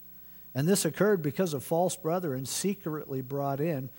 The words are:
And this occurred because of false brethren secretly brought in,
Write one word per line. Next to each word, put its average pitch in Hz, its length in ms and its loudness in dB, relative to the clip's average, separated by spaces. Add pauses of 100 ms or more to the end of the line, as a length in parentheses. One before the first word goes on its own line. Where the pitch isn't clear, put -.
(580)
And 139 100 2
this 190 180 4
occurred 180 380 4
because 151 320 0
of 131 80 -4
false 170 320 0
brethren 156 500 -2
secretly 151 800 -4
brought 139 380 -2
in, 143 380 -2